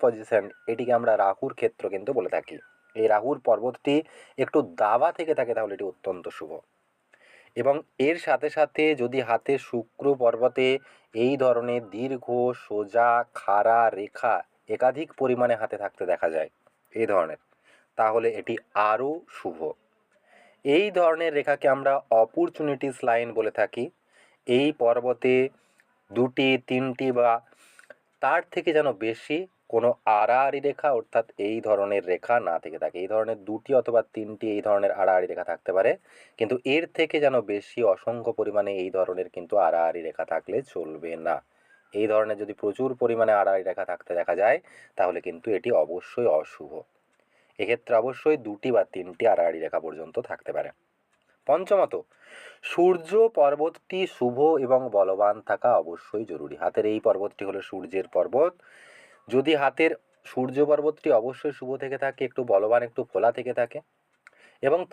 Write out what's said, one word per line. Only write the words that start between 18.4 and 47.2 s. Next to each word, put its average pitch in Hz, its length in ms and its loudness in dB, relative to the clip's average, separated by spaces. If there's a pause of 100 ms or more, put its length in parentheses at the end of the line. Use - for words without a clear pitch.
আরও 127 200 0 (260)
শুভ। 82 220 -10 (1080)
এই 156 200 4 (120)
ধরনের 165 400 2
রেখাকে 143 380 0
আমরা 139 180 2 (300)
অপরচুনিটিস 147 720 -2 (120)
লাইন 117 200 2 (100)
বলে 107 220 0
থাকি। 117 260 -2 (640)
এই 131 200 4 (140)
পর্বতে 123 540 2 (760)
দুটি, 127 380 0 (200)
তিনটি 131 380 -2 (100)
বা 120 120 4 (920)
তার 151 180 2 (120)
থেকে 175 240 -2
যেন 147 100 4 (180)
বেশি 117 320 -4 (360)
কোনো 117 160 2 (300)
আড়াআড়ি 131 480 2
রেখা, 143 220 -2 (100)
অর্থাৎ 113 260 -2 (220)
এই 113 100 -2 (100)
ধরনের 101 440 2
রেখা 90 240 0 (120)
না 82 160 0
থেকে 80 200 -10
থাকে। 82 200 -6
এই 95 100 -6
ধরনের 110 260 -2 (100)
দুটি 113 300 -8
অথবা 117 220 2 (140)
তিনটি 107 300 -8 (100)
এই 101 120 -2
ধরনের 101 240 2 (100)
আড়াআড়ি 92 300 4
রেখা 87 200 -6
থাকতে 82 260 -4
পারে, 107 140 4 (460)
কিন্তু 113 180 -2 (200)
এর 165 80 0 (140)
থেকে 160 180 0 (100)
যেন 135 100 2 (160)
বেশি 101 280 -6 (140)
অসংখ্য 117 460 -4
পরিমাণে 101 320 -2 (120)
এই 92 140 -6
ধরনের 90 380 -2
কিন্তু 87 180 -8 (140)
আড়াআড়ি 82 400 0
রেখা - 240 -8
থাকলে 82 260 -4 (160)
চলবে 78 380 -10 (160)
না। 82 80 0 (580)
এই 107 180 0
ধরনের 107 300 0
যদি 104 200 -8
প্রচুর 110 280 -2 (120)
পরিমাণে 113 400 2
আড়াআড়ি 95 280 2
রেখা 92 220 -6
থাকতে - 280 -10
দেখা 85 220 -2
যায়, 127 160 4 (400)
তাহলে 90 300 0
কিন্তু 82 200 -10 (100)
এটি 117 120 -4 (140)
অবশ্যই 90 460 -4 (120)
অশুভ। 76 300 -14 (880)